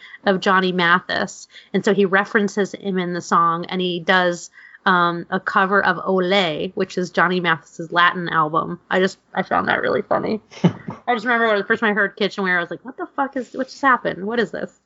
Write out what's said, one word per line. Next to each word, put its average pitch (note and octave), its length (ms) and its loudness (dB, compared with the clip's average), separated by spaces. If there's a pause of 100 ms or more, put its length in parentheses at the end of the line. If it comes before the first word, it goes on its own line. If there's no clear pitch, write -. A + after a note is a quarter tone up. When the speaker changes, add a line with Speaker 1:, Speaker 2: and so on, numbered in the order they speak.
(260)
Speaker 1:
of G3 140 2
Johnny F#3 320 2
Mathis. F3 760 0 (260)
And G3 100 0
so G#3 120 2
he G3+ 100 4
references G3 680 0
him F#3+ 260 -4
in F3 140 -4
the F3 80 -4
song, E3+ 440 0
and F#3 160 -6
he F3+ 180 -4
does, F3+ 520 0 (340)
um, F3 460 2
a F#3 80 -2
cover G3 440 2
of F3 220 0
Ole, F#3 720 0
which F#3+ 240 -4
is F3 100 -2
Johnny F3+ 300 2
Mathis's E3 520 -4
Latin F3 380 2
album. D#3+ 500 0 (100)
I F#3 100 2
just, F#3+ 180 0 (160)
I F#3+ 80 -2
found - 260 0
that - 140 2
really - 220 0
funny. - 360 -2 (120)
Speaker 2:
<laughs> - 120 -8
Speaker 1:
I - 520 -4
just G#3+ 100 -4
remember A#3 220 2
when G#3+ 100 2
the G3 80 -2
first A3+ 160 0
time A3+ 100 2
I - 20 0
heard G3+ 220 0
Kitchenware, F#3+ 420 0
I F3 40 0
was E3+ 100 -6
like, E3 140 -12
"What C4 120 -16
the F4+ 100 -8
fuck C4+ 280 -6
is, B3 180 -8
what B3+ 140 -6
just - 140 -20
happened? F#3+ 440 0
What A#3 140 -4
is G#3 120 -2
this?" - 340 -10